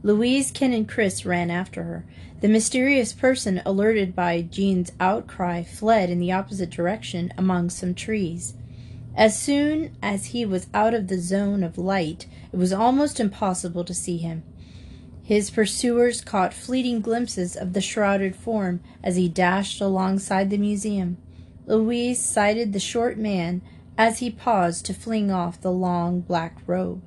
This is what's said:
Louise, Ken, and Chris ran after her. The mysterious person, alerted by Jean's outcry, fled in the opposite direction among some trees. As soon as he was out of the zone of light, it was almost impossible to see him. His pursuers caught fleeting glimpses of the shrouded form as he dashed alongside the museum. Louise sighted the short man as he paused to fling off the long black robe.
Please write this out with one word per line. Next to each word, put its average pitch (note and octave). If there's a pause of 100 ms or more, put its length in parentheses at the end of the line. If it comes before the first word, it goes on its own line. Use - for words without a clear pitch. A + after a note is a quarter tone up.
Louise, A#3+
Ken, B3+
and A3
Chris -
ran F3
after F3
her. E3+ (340)
The G3+
mysterious B3
person, B3+
alerted G3+
by E3+
Jean's F#3
outcry, F3+
fled G#3+
in F3
the F3
opposite F#3+
direction F3
among F3+
some F3+
trees. F3+ (640)
As G#3+
soon D4+
as G3+
he A#3+
was F#3
out A3
of G3+
the F#3
zone G3
of E3
light, F3+ (280)
it F3+
was F3+
almost C4
impossible F#3
to F3
see F3
him. E3 (800)
His G#3
pursuers A#3+
caught F#3+
fleeting B3
glimpses A3+
of F3+
the G3+
shrouded G3
form F#3+ (240)
as F3+
he F3+
dashed F#3
alongside G3
the G#3
museum. G3+ (480)
Louise A#3+
sighted G#3+
the G3
short A#3+
man F#3 (360)
as A3+
he A#3+
paused F3+
to F#3+
fling G#3+
off F3
the F#3
long F3+
black E3
robe. F3+